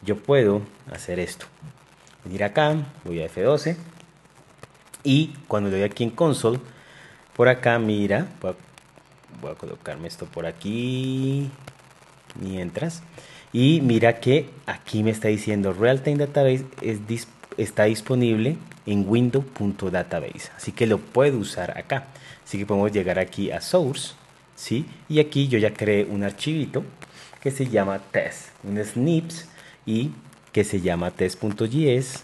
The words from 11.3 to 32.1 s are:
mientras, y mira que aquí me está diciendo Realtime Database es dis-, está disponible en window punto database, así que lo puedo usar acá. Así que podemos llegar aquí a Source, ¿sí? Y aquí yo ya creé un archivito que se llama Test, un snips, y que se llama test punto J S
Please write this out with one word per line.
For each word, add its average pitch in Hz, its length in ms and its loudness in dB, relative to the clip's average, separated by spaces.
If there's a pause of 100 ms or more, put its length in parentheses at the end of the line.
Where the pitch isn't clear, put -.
mientras, 95 600 -6 (500)
y 139 300 6
mira 117 380 4
que 143 280 2 (160)
aquí - 380 -4
me 110 80 4
está 107 180 0
diciendo 104 440 0
Realtime 135 460 2
Database 139 460 2 (160)
es 107 260 -4
dis-, 117 200 -6 (320)
está 107 260 2
disponible 113 720 2 (300)
en 101 200 2
window 120 360 4
punto 101 480 -4
database, 87 680 -6
así - 160 -12
que 120 140 0
lo 107 120 4
puedo 135 400 2
usar 92 380 -6
acá. 135 300 -6 (360)
Así - 160 -8
que 101 80 -4
podemos 101 240 2
llegar 92 300 0
aquí 92 320 -4
a 82 80 -6
Source, - 540 -2 (420)
¿sí? 123 280 -4 (240)
Y 151 120 4
aquí 143 260 2
yo 123 120 2
ya 104 140 4
creé 104 320 2
un 101 200 -4
archivito 139 580 -4 (580)
que 135 120 -2
se 135 160 -4
llama 98 320 0 (100)
Test, - 380 -4 (160)
un 101 200 -4
snips, 160 640 -2 (380)
y 113 240 0 (400)
que 104 140 2
se 101 160 -2
llama 87 320 0
test 92 260 -2
punto 110 280 -2
J 120 120 -2 (140)
S 131 320 -2